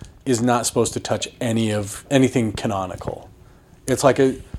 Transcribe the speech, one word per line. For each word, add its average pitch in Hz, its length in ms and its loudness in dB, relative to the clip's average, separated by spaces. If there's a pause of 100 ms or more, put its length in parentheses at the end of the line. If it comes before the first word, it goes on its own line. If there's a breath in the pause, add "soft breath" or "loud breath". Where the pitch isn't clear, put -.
(260 loud breath)
is 120 160 2
not 120 240 2
supposed 113 280 0
to 113 60 -4
touch - 280 -4 (120)
any 113 300 0
of, 104 400 -6
anything 127 420 2
canonical. - 760 -6 (560 soft breath)
It's 127 180 0
like 127 140 6
a, 135 180 2 (220)